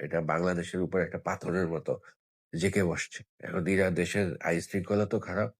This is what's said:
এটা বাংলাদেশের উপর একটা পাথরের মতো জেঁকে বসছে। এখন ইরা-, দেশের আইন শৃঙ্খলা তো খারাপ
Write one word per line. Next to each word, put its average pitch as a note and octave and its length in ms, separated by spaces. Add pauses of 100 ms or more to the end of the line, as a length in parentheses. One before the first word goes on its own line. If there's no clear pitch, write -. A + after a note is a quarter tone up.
এটা D#2+ 200
বাংলাদেশের F2 600
উপর F2+ 200
একটা E2+ 180
পাথরের F2+ 500
মতো D2+ 320 (560)
জেঁকে G2 280
বসছে। - 400 (140)
এখন - 280
ইরা-, F#2+ 240
দেশের F2 520
আইন E2 180
শৃঙ্খলা G2+ 460
তো G#2+ 140
খারাপ G#2+ 400